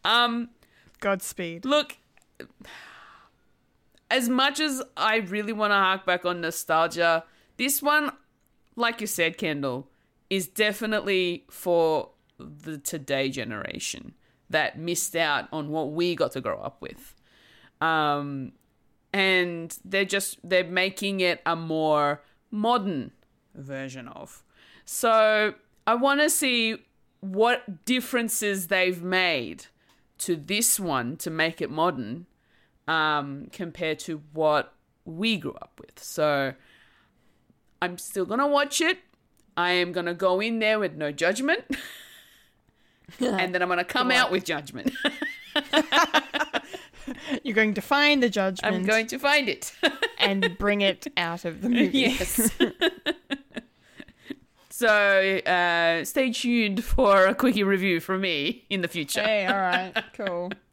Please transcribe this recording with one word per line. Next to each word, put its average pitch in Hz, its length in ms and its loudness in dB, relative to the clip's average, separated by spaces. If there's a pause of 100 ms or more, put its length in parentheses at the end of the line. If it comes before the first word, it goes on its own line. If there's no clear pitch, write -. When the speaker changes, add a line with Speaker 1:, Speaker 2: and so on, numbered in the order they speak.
Speaker 1:
Um, 233 460 2 (500)
Speaker 2:
Godspeed. 185 640 -4
Speaker 1:
Look, 294 320 0 (2000)
as 247 200 2
much 269 300 2
as 277 220 -2 (140)
I 220 220 2
really 208 360 -4
wanna 208 260 2
hark 190 260 2
back 180 200 0
on 175 160 0
nostalgia, 165 800 2 (340)
this 277 240 -2
one, 294 300 2 (640)
like 233 260 -2
you 202 60 -6
said, 165 300 -2
Kendall, 139 500 -4 (420)
is 190 180 -2
definitely 202 1000 -2
for 165 600 0 (280)
the 151 400 -14
today 135 520 -4
generation - 840 -8 (360)
that 151 280 0
missed 170 380 -4
out 151 360 0
on 151 180 -8
what 151 220 -4
we 175 240 0
got - 180 0
to 131 80 -6
grow 90 180 -4
up - 220 -12
with. - 340 -16 (680)
Um, 147 720 -2 (600)
and 180 720 0
they're 196 200 0
just, 190 380 -4
they're 180 220 2
making 190 560 -2
it 175 240 0
a 165 100 2
more 156 680 0 (300)
modern 208 600 0 (420)
version 135 560 -12
of. - 340 -18 (400)
So 214 720 4 (320)
I 226 80 4
wanna 277 340 4
see 233 540 0 (380)
what 208 640 0
differences 226 800 -2
they've 185 340 2
made 175 640 -2 (520)
to 175 180 -2
this 196 440 -2
one 139 380 -2
to - 120 -8
make 160 320 -2
it - 100 -4
modern, 156 540 -2 (600)
um, 147 640 -2
compared 160 480 -6
to 156 220 -8 (120)
what 151 400 2 (320)
we 190 320 0
grew 147 240 -6
up - 180 -20
with. - 240 -20
So 143 500 0 (1300)
I'm 175 160 -4
still - 280 -6
gonna 240 220 0
watch 285 340 2
it. 359 180 2 (580)
I 175 140 2
am 180 220 2
gonna 175 200 -2
go 185 280 2
in 226 180 -2
there 220 180 2
with 180 180 -2
no 147 180 -4
judgment. 254 560 0
<laughs> 269 60 -4 (1500)
And 190 320 -2
then 180 80 0
I'm 180 80 -2
gonna 175 140 0
come 247 240 -2
Speaker 2:
Good 254 80 2
Speaker 1:
out 254 80 4
Speaker 2:
luck. - 80 0
Speaker 1:
with 185 140 0
judgment. 147 460 -4 (640)
<laughs> - 1900 -2
Speaker 2:
You're 226 100 -4
going 214 220 2
to 208 60 -4
find 285 420 4
the 240 80 4
judgment. 190 440 0
Speaker 1:
I'm 180 80 -2
going 220 240 2
to 262 120 -8
find 285 280 2
it. - 300 -6
<laughs> 320 140 2 (260)
Speaker 2:
And 196 400 0
bring 202 240 2
it 196 240 0 (120)
out 170 280 -4
of 165 160 -6
the 233 80 -2
movie. 269 300 4
Speaker 1:
Yes. 233 560 2
<laughs> - 40 -16 (2000)
So, - 180 0 (580)
uh, 170 580 2
stay 262 300 0
tuned 226 500 0
for 196 440 6
a - 60 4
quickie 214 300 2
review 190 380 2
from 190 180 -2
me 165 500 -2
in 196 120 -2
the 170 80 -2
future. 156 340 -4
Speaker 2:
Hey, 208 220 0
all 190 100 0
right, 185 380 0 (160)
Speaker 1:
<laughs> - 40 -20
Speaker 2:
cool. 180 380 -6 (220)